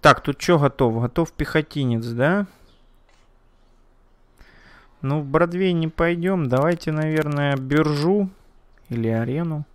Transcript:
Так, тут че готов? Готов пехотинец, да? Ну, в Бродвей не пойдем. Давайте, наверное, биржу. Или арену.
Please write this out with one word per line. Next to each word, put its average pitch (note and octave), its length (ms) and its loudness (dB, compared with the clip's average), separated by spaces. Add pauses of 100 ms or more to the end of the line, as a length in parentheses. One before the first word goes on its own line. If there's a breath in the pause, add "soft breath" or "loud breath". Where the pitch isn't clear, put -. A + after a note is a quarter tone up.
Так, - 220 6
тут C#3+ 160 -4
че F3 200 4
готов? B2+ 420 2
Готов B2 320 -2
пехотинец, C3+ 720 -2
да? D3+ 400 0 (2500 soft breath)
Ну, C#3+ 180 -2
в D3 40 -6
Бродвей F3 480 0
не E3 160 0
пойдем. E3+ 600 -2
Давайте, D#3 440 0
наверное, D3+ 640 -2
биржу. D3+ 720 0 (600)
Или A#2 200 -4
арену. D3 560 -4 (100)